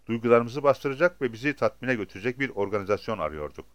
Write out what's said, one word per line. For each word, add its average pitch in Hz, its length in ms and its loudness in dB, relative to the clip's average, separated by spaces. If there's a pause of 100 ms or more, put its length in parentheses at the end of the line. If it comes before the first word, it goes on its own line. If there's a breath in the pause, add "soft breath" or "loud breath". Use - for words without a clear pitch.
duygularımızı 117 580 2
bastıracak 143 580 2
ve 123 120 -2
bizi 131 220 -4
tatmine 123 400 0
götürecek 107 440 -6
bir 139 100 -2
organizasyon 101 680 -2
arıyorduk. 76 560 -6